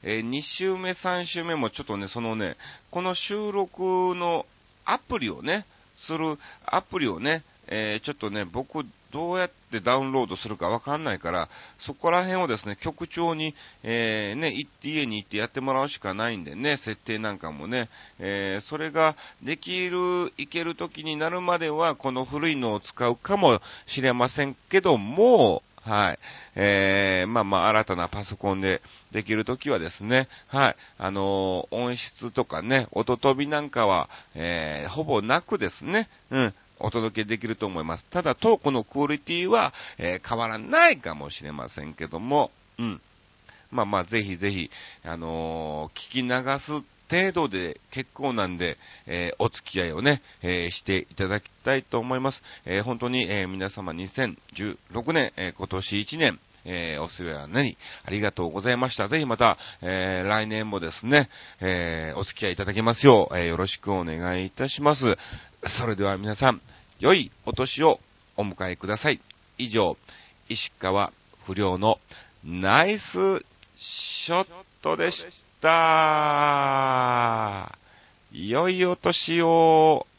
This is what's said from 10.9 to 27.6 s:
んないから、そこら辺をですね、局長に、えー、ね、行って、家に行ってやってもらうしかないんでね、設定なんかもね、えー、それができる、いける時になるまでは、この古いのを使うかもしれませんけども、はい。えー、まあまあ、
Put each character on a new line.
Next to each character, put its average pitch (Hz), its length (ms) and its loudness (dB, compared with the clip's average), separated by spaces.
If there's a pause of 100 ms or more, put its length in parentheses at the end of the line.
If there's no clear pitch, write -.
ん 160 80 -6
な 117 100 0
い - 60 -8
か 82 100 -4
ら、 87 180 -2 (320)
そ - 140 -10
こ 170 160 0
ら 180 140 4
辺 185 180 0
を 170 60 0
で 110 100 -2
す - 80 -12
ね、 101 160 -8
局 165 240 -8
長 170 280 -2
に、 156 200 -4 (300)
え 110 500 0
ー、 131 40 -6
ね、 156 140 -2
行 135 140 -6
っ - 40 -20
て、 - 180 -12
家 151 180 -2
に 107 120 -4
行 101 80 -10
っ - 20 -20
て 104 80 -6
や 107 100 0
っ - 40 -8
て 135 100 -6
も 135 140 0
ら 131 80 2
う 143 60 -2
し - 120 -10
か 98 120 -4
な 113 180 -2
い 110 80 -6
ん 85 60 -10
で 73 120 -12
ね、 139 220 -2
設 107 180 -8
定 110 220 -8
な 107 140 -4
ん 95 60 -10
か 80 140 -10
も 76 160 -10
ね、 117 200 -2 (300)
え 98 420 -4
ー、 - 80 -20
そ 151 100 -8
れ 156 120 -6
が 156 260 2 (260)
で 156 160 -6
き 180 300 -4
る、 180 500 -2
い 143 100 -8
け 170 160 -6
る 165 100 -6
時 160 300 -10
に 156 120 -4
な 160 140 -2
る 180 100 -4
ま 175 180 0
で 160 120 -2
は、 156 240 0
こ 135 160 -4
の 127 140 -2
古 147 260 -2
い 147 60 0
の 120 160 0
を 104 80 -2
使 - 280 -2
う 120 60 2
か 196 220 -2
も 143 240 6 (260)
し - 140 -6
れ 131 120 2
ま 123 160 2
せ 143 160 -2
ん 139 120 -6 (140)
け 190 100 6
ど 175 160 6
も、 135 680 6 (220)
は 104 280 2
い。 - 60 -8 (360)
え 98 720 4
ー、 - 20 -4
ま 117 120 2
あ 104 40 2
ま 98 140 2
あ、 90 100 6